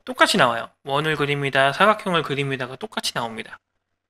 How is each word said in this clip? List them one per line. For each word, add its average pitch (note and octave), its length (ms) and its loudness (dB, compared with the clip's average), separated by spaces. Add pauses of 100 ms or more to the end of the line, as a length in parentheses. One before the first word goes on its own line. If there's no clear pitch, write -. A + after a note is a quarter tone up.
똑같이 B3+ 340 2
나와요. A#2 320 2 (140)
원을 D3 320 0
그립니다, C#3 560 2
사각형을 F#3+ 520 2
그립니다가 C3+ 520 -4
똑같이 - 380 -8
나옵니다. A2+ 460 -8 (500)